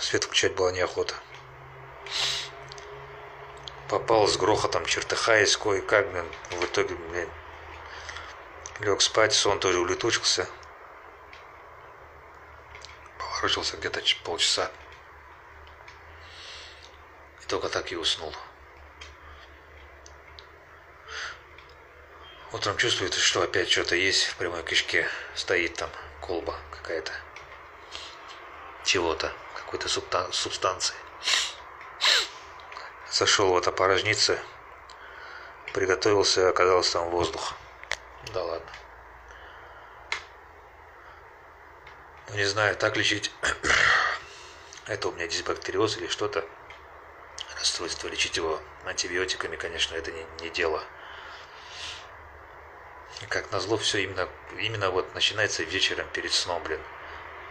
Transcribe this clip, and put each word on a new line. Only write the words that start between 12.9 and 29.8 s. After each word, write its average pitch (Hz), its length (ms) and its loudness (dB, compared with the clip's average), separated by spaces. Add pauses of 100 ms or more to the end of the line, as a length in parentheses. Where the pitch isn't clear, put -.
Поворочился - 580 0
где-то - 260 -2
ч-, - 220 4
полчаса. - 460 2 (2750)
И - 40 -18
только 95 220 0
так 92 240 -2
и 87 40 -4
уснул. 80 380 0 (4000)
Утром 104 240 0
чувствует, 104 380 2
что - 280 4
опять 85 280 2
что-то 90 260 4
есть 92 300 4
в - 100 -4
прямой 87 260 -2
кишке. - 460 2 (260)
Стоит 87 400 2
там 76 160 -4 (300)
колба 82 360 -4 (140)
какая-то. - 420 -6 (1700)
Чего-то, 82 480 2 (240)
какой-то - 320 -6